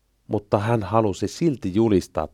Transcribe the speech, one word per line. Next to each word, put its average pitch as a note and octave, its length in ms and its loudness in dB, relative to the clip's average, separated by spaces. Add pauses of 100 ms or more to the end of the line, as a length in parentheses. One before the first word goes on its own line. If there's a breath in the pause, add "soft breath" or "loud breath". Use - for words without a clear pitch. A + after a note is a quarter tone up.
(260)
mutta G#2+ 320 -2
hän A2 240 0
halusi G2+ 460 0
silti B2+ 460 -4
julistaa F#2+ 600 2